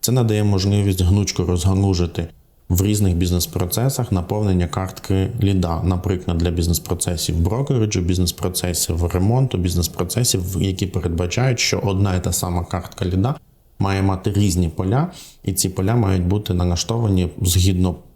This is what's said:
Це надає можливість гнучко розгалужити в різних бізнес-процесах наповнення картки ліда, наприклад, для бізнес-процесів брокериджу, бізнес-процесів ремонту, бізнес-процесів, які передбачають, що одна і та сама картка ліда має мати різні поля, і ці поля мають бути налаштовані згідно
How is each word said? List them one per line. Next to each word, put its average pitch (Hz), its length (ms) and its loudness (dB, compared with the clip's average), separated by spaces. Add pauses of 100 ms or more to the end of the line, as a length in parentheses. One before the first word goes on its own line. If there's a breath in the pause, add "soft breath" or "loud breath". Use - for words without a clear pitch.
Це - 120 0
надає 110 320 2
можливість 101 580 2
гнучко 95 420 2
розгалужити 90 840 0 (400)
в 90 140 0
різних 101 340 2
бізнес-процесах 90 960 -2
наповнення 95 540 0
картки 95 640 -2 (120)
ліда, 87 400 0
наприклад, 90 560 0
для 85 120 2
бізнес-процесів 85 880 -2
брокериджу, 110 600 0
бізнес-процесів 87 1040 -2
ремонту, 101 540 0
бізнес-процесів, 90 1000 -2
які 95 260 0
передбачають, 90 760 -2
що - 180 0
одна 98 380 0
і 90 80 -2
та 92 80 0
сама 90 320 -2
картка - 400 -6
ліда 95 300 0 (440)
має 98 240 0
мати 98 300 0
різні 90 360 2
поля, 110 420 -2 (320 loud breath)
і - 100 -4
ці 92 160 -2
поля 95 280 0
мають 95 300 2
бути 101 280 0
налаштовані 90 760 0 (140)
згідно 92 520 2 (220)